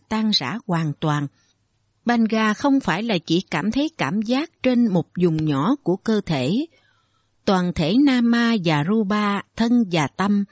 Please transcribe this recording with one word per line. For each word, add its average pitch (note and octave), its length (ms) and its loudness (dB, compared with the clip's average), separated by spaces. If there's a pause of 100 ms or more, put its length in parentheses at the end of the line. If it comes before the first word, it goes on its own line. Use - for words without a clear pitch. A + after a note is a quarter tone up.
tan G#3+ 240 0
rã D#3 340 -2
hoàn E3 320 -2
toàn. D3 280 0 (800)
Banga A3 480 2
không C#4 260 2
phải F#3+ 240 -2
là A3+ 220 -2
chỉ E3+ 160 0
cảm F3+ 300 -4
thấy C#4+ 260 -2
cảm E3+ 240 -2
giác B3+ 300 -4 (120)
trên A#3+ 300 2
một E3+ 140 0 (140)
vùng D#3+ 240 2
nhỏ D3+ 380 0
của E3+ 120 0
cơ G#3+ 300 -2
thể. E3 400 -2 (800)
Toàn F3+ 280 0
thể E3+ 220 0
Nama A#3 600 2 (100)
và D3+ 240 2
Rupa, G#3 520 -2 (140)
thân A#3 360 2
và D#3 160 0
tâm, G3+ 440 0